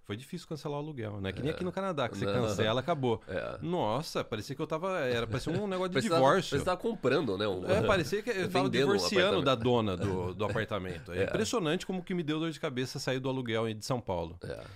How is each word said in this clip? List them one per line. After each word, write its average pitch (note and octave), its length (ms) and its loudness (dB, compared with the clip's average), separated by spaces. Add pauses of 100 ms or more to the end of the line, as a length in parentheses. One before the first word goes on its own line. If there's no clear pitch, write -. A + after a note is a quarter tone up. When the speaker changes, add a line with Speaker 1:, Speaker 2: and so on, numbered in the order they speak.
Speaker 1:
Foi G#2 120 -8
difícil D3+ 320 -12
cancelar D3 320 -6
o - 20 -6
aluguel, A2 380 -8
né? F#2+ 120 -2
Que G#2 100 -8
nem C#3+ 80 0
Speaker 2:
É. D#3 40 -2
Speaker 1:
aqui - 80 -6
no F3+ 80 -2
Canadá, E3+ 380 -2
que - 80 -8
você G3 80 -2
Speaker 2:
Não. G3 80 2
Speaker 1:
cancela, A2 480 2
acabou. B2+ 480 0
Speaker 2:
É. B1 340 -4
Speaker 1:
Nossa, D3 640 0
parecia A#2 320 -6
que E3 60 -6
eu D3+ 40 -4
tava, F3 340 -2
era, B2 260 0
parecia B2 260 -2
um G3+ 160 -2
negócio F#3 220 0
de F3+ 40 -4
Speaker 2:
Parecia C3 160 2
que E3 60 4
tava, E3 80 6
Speaker 1:
divórcio. D#3+ 260 6
Speaker 2:
parecia C#3+ 80 2
que B2+ 60 0
tava F3+ 140 2
comprando, B2+ 600 2
né? G#2 80 0
Um F#2 240 -2
Speaker 1:
É, G3+ 160 4
parecia G3 360 2
que B3 80 -4
eu F#3+ 200 0
tava F3+ 140 4
Speaker 2:
vendendo - 20 2
um - 40 0 (240)
Speaker 1:
divorciando F#3+ 440 4
Speaker 2:
apartamento. F2+ 60 2
Speaker 1:
da C3+ 100 4
dona A2+ 440 2
do, F#2 360 -2
do G2+ 120 -2
apartamento. F#2+ 640 -4
É F2+ 60 -4
Speaker 2:
<laughs> G2 40 4
É. - 40 2
Speaker 1:
impressionante F#3 600 0
como F#3 160 -4
que F#3+ 120 -6
me F3 100 0
deu D3+ 160 0
dor E3 100 -2
de C#3+ 80 -8
cabeça C3 400 -4
sair C3+ 220 -2
do C3 80 -2
aluguel A2+ 440 0
de G#2+ 120 -8
São B2+ 160 0
Paulo. E2+ 420 -4
Speaker 2:
É. A1+ 220 -8 (100)